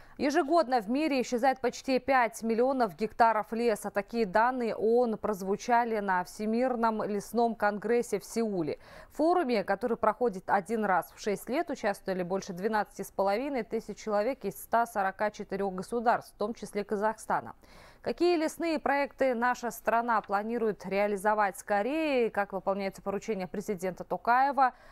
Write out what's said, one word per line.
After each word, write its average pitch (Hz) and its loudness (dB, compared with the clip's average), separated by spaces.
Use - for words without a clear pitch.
Ежегодно 277 2
в 190 -8
мире 277 2
исчезает 254 0
почти 247 0
пять 254 2
миллионов 226 2
гектаров 220 2
леса. 220 0
Такие 220 -2
данные 233 2
оон 226 2
прозвучали 214 0
на 196 0
Всемирном 226 0
лесном 214 0
конгрессе 214 0
в - -16
Сеуле. 190 -2
В - -16
форуме, 294 2
который 226 -2
проходит 214 0
один 208 0
раз 180 0
в - -20
шесть 202 -4
лет, 320 -2
участвовали 196 -4
больше 190 -4
двенадцати 202 -4
с 196 -10
половиной 226 0
тысяч 220 -8
человек 214 -2
из 196 -6
ста 233 0
сорока 208 -2
четырёх 196 -4
государств, 220 -2
в - -20
том 214 -4
числе 202 -6
Казахстана. 202 -4
Какие 349 2
лесные 320 -2
проекты 269 0
наша 240 -2
страна 233 0
планирует 214 -2
реализовать 202 0
скорее, 254 0
и 214 0
как 202 -2
выполняется 196 -4
поручение 196 -4
президента 185 -6
Токаева 254 2